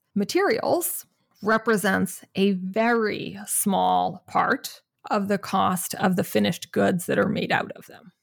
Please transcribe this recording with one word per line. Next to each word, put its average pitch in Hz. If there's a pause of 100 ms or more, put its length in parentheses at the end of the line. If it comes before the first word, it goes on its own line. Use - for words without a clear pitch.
(160)
materials 339 (380)
represents 208 (120)
a 196
very 208 (100)
small 185
part - (280)
of 202
the 202
cost 190
of 185
the 185
finished 202
goods 196
that 185
are 196
made -
out -
of -
them. - (120)